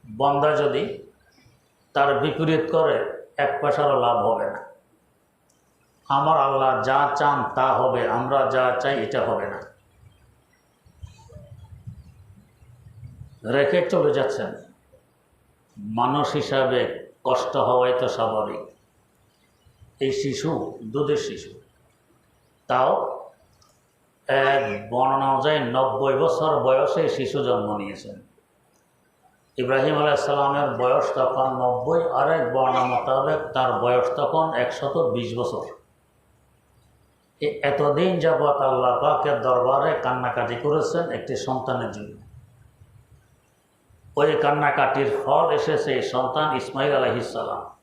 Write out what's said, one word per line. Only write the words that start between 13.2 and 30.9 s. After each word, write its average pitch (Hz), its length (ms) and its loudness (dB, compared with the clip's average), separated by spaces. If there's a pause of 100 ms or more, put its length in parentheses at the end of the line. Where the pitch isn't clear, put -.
রেখে 147 380 2
চলে 151 240 2
যাচ্ছেন, 131 400 -2 (1200)
মানুষ 120 560 0
হিসাবে 131 800 0 (120)
কষ্ট 127 340 0
হওয়াই 127 420 4
তো 127 80 0
স্বাভাবিক। 110 520 -2 (1400)
এই 135 120 0
শিশু, - 720 -4
দুধের 143 340 -2
শিশু, - 420 -10 (1080)
তাও 135 520 0 (1080)
এক 135 640 0
বর্ণনা 135 440 0
অনুযায়ী 151 260 2
নব্বই 131 540 0
বছর 156 460 2
বয়সে 143 500 2
শিশু 135 340 -2
জন্ম 104 340 -2
নিয়েছেন। 98 520 -12 (1300)
ইব্রাহিম 135 400 0
আলাইহিস 147 220 2
সালামের 143 580 0
বয়স 135 380 2